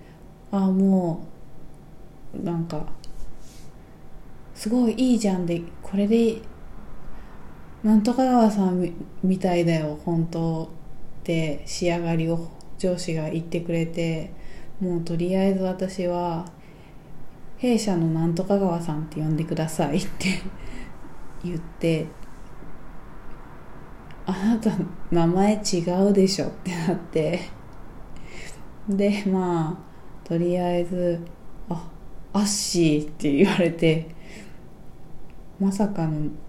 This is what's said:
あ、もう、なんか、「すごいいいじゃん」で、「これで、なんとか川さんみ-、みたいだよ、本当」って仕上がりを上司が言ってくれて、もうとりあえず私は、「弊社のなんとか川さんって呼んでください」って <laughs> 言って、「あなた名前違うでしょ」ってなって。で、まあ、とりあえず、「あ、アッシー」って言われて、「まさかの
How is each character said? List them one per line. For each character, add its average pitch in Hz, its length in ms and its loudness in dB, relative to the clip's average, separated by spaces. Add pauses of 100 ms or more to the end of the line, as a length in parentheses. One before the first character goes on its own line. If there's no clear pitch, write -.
(520)
あ、 190 180 4
も 190 560 4 (1120)
う、 - 60 -4
な 170 100 0
ん 165 120 0
か、 160 200 -4 (1700)
「す - 140 -6
ご 240 200 4
い 214 40 4
い 254 220 4
い - 40 4
じ 202 100 2
ゃ 185 80 4
ん」 180 100 0
で、 170 160 0 (200)
「こ - 140 -4
れ 202 100 4
で、 226 360 4 (1400)
な 220 140 8
ん 208 60 8
と 240 120 4
か 262 100 4
川 247 260 8
さ 196 200 4
ん 180 100 2
み-、 170 120 0 (320)
み 185 140 4
た 180 180 2
い 170 80 6
だ 165 140 6
よ、 151 260 -2
本 165 220 2
当」 165 380 0 (580)
っ - 20 -10
て 160 420 0
仕 - 240 0
上 170 80 2
が 170 160 0
り 160 140 2
を 165 200 0 (300)
上 180 180 0
司 170 180 -4
が 156 160 -2
言 165 120 -2
っ - 20 -10
て 170 160 -2
く 170 120 -4
れ 165 140 2
て、 165 440 -2 (500)
も 180 180 0
う - 40 0
と 170 140 -2
り 175 200 2
あ 190 100 6
え 196 80 6
ず 190 80 0
私 185 440 -2
は、 175 380 0 (1120)
「弊 240 220 4
社 190 180 2
の 165 120 4
な 165 180 4
ん 165 80 2
と 170 100 0
か 202 140 4
川 170 240 2
さ 165 120 -2
ん 151 80 -2
っ - 20 -4
て 151 160 -6
呼 156 60 0
ん 156 100 2
で 160 80 0
く - 100 -4
だ 160 140 0
さ 147 240 0
い」 165 60 2
っ - 80 0 (120)
て 185 240 0 (460)
<laughs> - 540 -8
言 175 140 -4
っ - 20 -4
て、 160 480 0 (2250)
「あ 185 60 0
な 202 260 2
た 220 120 2 (400)
名 170 160 6
前 196 300 6
違 185 520 2
う 202 40 6
で 190 140 8
し 175 160 0
ょ」 - 60 0
っ - 20 -4
て - 200 -6
な 170 240 0
っ - 20 2
て。 165 440 0 (1500)
で、 202 380 4
ま 175 520 2
あ、 - 500 -14
と 170 80 0
り 175 220 2
あ 175 160 2
え 175 100 2
ず、 175 360 0 (500)
「あ、 170 180 -4 (440)
ア 196 80 2
ッ 202 60 4
シ 160 520 4
ー」 151 100 0
っ - 40 -6
て 147 200 0
言 165 140 8
わ - 120 2
れ 170 120 4
て、 160 380 2 (1500)
「ま 196 100 4
さ 196 180 2
か 165 180 0
の 151 240 0 (180)